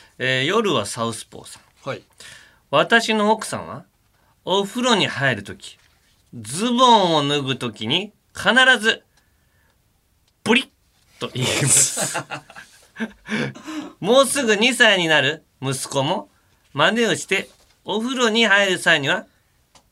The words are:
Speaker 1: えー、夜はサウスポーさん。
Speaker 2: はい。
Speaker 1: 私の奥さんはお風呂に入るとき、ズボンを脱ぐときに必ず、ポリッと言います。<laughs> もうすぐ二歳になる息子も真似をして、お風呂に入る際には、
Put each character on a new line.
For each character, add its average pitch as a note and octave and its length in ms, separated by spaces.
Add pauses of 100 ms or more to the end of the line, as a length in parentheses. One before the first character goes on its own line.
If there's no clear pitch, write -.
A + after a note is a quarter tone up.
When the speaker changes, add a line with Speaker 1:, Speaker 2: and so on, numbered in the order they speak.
(200)
Speaker 1:
え C3 240
ー、 - 20
夜 G3+ 280
は G#2+ 120
サ A#2 200
ウ A2+ 80
ス - 120
ポ - 140
ー - 100
さ - 100
ん。 - 300
Speaker 2:
は A#2+ 60
い。 F2+ 60 (680)
Speaker 1:
私 A3 440
の G#3+ 180
奥 G#3+ 160
さ A#2 100
ん E2 100
は A#2+ 180 (580)
お G3 220
風 A#3+ 180
呂 B3 120
に D#3 120
入 C3 300
る G2 60
と F#2+ 120
き、 - 220 (560)
ズ B2+ 360
ボ B3 160
ン G3 300
を C#3+ 100
脱 D3 160
ぐ C3 140
と B2 160
き G#2+ 160
に F#3 240 (240)
必 - 140 (280)
ず、 G#3 260 (1400)
ポ G#3+ 100
リ C4+ 100
ッ - 40 (540)
と A#2+ 120
言 B2 120
い - 20
ま - 60 (160)
す。 - 520 (840)
<laughs> G#3+ 1000
も B3 220
う - 20
す C4+ 180
ぐ G#3+ 140
二 A#3+ 160
歳 A3 240
に F3 100
な D#3 140
る D3 240 (160)
息 C3 260
子 C3+ 160
も E3+ 260 (440)
真 D3+ 180
似 A#3 140
を F3 100
し - 100
て、 G3 240 (360)
お G3+ 160
風 B3 160
呂 B3 120
に A3+ 180
入 G3 260
る D#3 60
際 D#3+ 200
に C#3 80
は、 E3+ 180 (680)